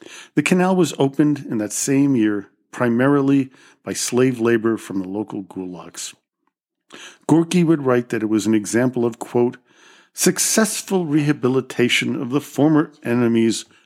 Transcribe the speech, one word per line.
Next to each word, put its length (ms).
The 80
canal 320
was 240
opened 500
in 100
that 140
same 440
year 340
primarily 800
by 120
slave 440
labor 380
from 220
the 100
local 360
gulags. 680
Gorky 380
would 220
write 240
that 120
it 60
was 180
an 60
example 540
of, 120
quote, 380
"successful 920
rehabilitation 1120
of 100
the 100
former 520
enemies 600